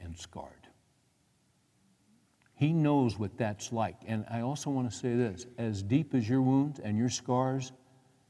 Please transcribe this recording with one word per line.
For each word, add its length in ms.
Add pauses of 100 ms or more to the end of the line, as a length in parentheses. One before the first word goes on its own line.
and 180
scarred. 500 (1900)
He 180
knows 460
what 200
that's 340
like. 240 (100)
And 240
I 100
also 280
want 220
to 60
say 180
this, 320 (100)
as 260
deep 320
as 140
your 140
wounds 360
and 200
your 100
scars 640 (580)